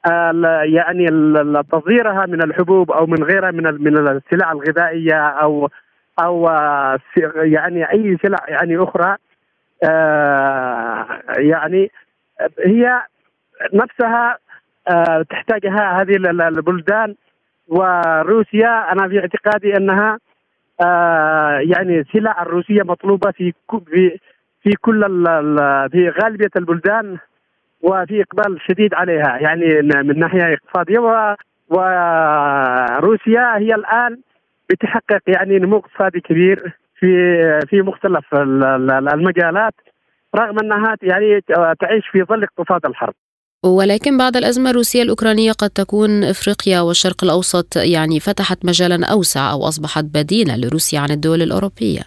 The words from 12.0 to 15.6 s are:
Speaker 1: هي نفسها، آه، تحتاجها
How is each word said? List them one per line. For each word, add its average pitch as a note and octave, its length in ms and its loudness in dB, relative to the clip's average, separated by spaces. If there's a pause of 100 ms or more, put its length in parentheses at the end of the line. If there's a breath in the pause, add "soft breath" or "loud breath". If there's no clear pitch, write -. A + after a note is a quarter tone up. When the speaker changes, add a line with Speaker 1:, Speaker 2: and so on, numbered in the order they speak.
Speaker 1:
هي A#3+ 360 2 (760)
نفسها، A#3+ 600 0 (520 loud breath)
آه، E3 420 2
تحتاجها G3 720 -2